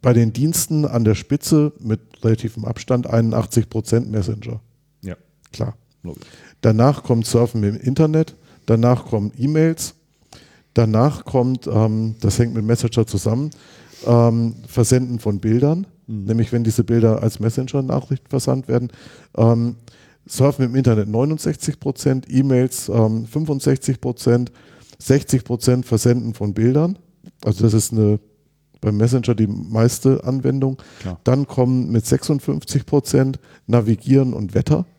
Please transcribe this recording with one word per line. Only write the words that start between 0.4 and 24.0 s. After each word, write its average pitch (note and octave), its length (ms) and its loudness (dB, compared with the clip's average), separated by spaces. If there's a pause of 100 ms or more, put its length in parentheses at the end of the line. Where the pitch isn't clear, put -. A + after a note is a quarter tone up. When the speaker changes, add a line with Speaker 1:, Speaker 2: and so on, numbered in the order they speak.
Speaker 1:
an A#2 200 0
der A2 120 4
Spitze D3 640 0
mit A2 200 -4 (220)
relativem A2+ 420 -2
Abstand B2 440 -4
einundachtzig A2+ 600 0
Prozent A2+ 420 -2
Messenger. A2 500 -6 (420)
Speaker 2:
Ja. F2+ 120 -12 (380)
Speaker 1:
Klar. A2+ 220 -6 (280)
Speaker 2:
Logisch. E2+ 200 -14 (380)
Speaker 1:
Danach A2+ 420 4
kommt A#2 240 0
Surfen A#2 380 -2
im G#2 120 -2
Internet, D#3 580 0 (320)
danach A#2+ 400 2
kommen G#2+ 300 -2
E-Mails, D#3 580 -2 (800)
danach A#2 500 2
kommt, B2+ 420 -2
ähm, A2 540 0
das G2+ 180 -2
hängt A#2+ 160 0
mit A2+ 100 -2
Messenger A2+ 420 0
zusammen, A#2 440 -4 (560)
ähm, A#2 480 2 (140)
Versenden B2 500 2
von G2+ 220 -4
Bildern, C#3+ 460 0 (200)
Speaker 2:
Mhm. G#2 180 -8
Speaker 1:
nämlich A2 280 0
wenn A#2+ 100 0
diese A2+ 220 0
Bilder A2+ 380 2
als A2 180 -2
Messenger-Nachricht C3 880 -4
versandt C3 400 -2
werden. B2 240 -2 (440)
Ähm, A#2 380 2 (540)
Surfen C3+ 360 0
im A#2+ 120 -2
Internet A2+ 320 2
neunundsechzig D3 720 -2
Prozent, C3 500 -2
E-Mails, B2+ 600 0
ähm, A2+ 360 0
fünfundsechzig C#3 720 -2